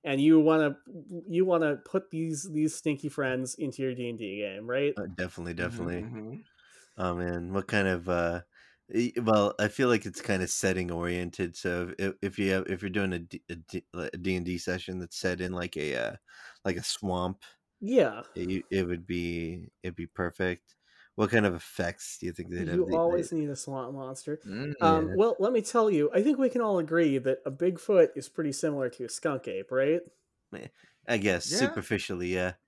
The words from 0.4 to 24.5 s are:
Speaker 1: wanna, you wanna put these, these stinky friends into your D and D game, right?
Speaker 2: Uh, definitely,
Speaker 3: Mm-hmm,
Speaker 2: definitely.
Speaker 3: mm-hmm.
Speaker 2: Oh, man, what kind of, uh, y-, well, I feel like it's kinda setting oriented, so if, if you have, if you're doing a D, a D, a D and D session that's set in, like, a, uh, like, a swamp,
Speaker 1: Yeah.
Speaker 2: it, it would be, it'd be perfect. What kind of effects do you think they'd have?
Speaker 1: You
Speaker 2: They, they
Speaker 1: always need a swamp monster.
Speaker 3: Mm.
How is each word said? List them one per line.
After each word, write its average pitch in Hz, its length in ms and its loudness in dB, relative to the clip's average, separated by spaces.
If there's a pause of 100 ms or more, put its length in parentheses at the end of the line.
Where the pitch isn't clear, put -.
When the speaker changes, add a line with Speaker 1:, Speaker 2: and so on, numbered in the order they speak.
Speaker 1:
wanna, 151 380 4 (500)
you 175 160 4
wanna 165 320 4
put - 340 -4
these, 160 400 -6
these 151 240 0
stinky 147 360 -4
friends 131 460 -2
into 139 260 -6
your 131 120 -2
D 120 140 -6
and 117 100 -8
D 101 220 -8
game, 101 260 -8
right? 135 300 0
Speaker 2:
Uh, 104 60 -6 (120)
definitely, 87 400 -6
Speaker 3:
Mm-hmm, 87 80 -4
Speaker 2:
definitely. 87 400 -4
Speaker 3:
mm-hmm. 113 320 -10 (640)
Speaker 2:
Oh, 92 180 -2
man, 87 380 -4
what 98 140 -2
kind 101 220 2
of, 90 200 0
uh, 87 320 0 (520)
y-, 120 200 0 (100)
well, 107 360 6
I 104 100 4
feel 127 200 2
like 117 180 4
it's - 160 -10
kinda 92 240 0
setting 92 440 0
oriented, 87 640 -4
so 87 440 -4
if, 98 240 0
if 98 160 -4
you 98 140 2
have, 95 160 0
if 92 120 -4
you're 101 100 -6
doing 95 220 0
a 87 60 -2
D, 85 320 -12
a 87 60 -8
D, 85 280 -10 (100)
a 87 220 -6
D 92 200 0
and 87 100 -2
D 90 100 -2
session 92 440 -4
that's - 180 -10
set 90 240 0
in, 90 100 -4
like, 87 240 -6
a, 73 200 -2
uh, 58 200 -4 (480)
like, 92 120 0
a 87 60 -8
swamp, 92 600 -2 (380)
Speaker 1:
Yeah. 175 420 2 (120)
Speaker 2:
it, 90 360 -2
it 95 160 2
would 87 200 -4
be, 85 640 -4 (140)
it'd 90 140 -8
be 87 100 -8
perfect. 90 680 -4 (440)
What 107 100 4
kind 110 140 6
of 92 100 4
effects - 640 -6
do 90 80 -8
you 90 60 -4
think 85 180 -10
they'd 87 160 -4
have? 87 100 0
Speaker 1:
You 180 100 2
Speaker 2:
They, - 60 -2
they - 40 2
Speaker 1:
always 170 340 0
need 151 200 -2
a 135 60 -6
swamp 131 380 -8
monster. 139 520 -8
Speaker 3:
Mm. 147 340 -6